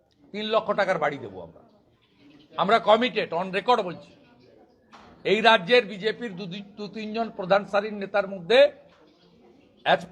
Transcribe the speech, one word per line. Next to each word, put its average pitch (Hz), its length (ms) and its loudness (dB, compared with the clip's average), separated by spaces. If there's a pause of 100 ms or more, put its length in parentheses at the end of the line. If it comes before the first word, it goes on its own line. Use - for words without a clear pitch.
(320)
তিন 214 120 -8
লক্ষ 214 280 0
টাকার 185 260 -2
বাড়ি 147 200 -4
দেবো 98 240 -14
আমরা। 82 200 -20 (920)
আমরা 202 220 2
কমিটেড, 214 540 2
on 180 160 -4 (100)
record 226 240 2
বলছি। 170 280 -10 (1120)
এই 196 160 2
রাজ্যের 226 440 4
বিজেপির 214 520 -8
দু, 208 100 -10
দু, 180 120 -10 (180)
দু 208 120 -10
তিনজন 214 420 -8
প্রধান 196 340 0
সারির 208 300 -4
নেতার 196 340 -4
মধ্যে 196 320 2 (1300)
as 175 260 2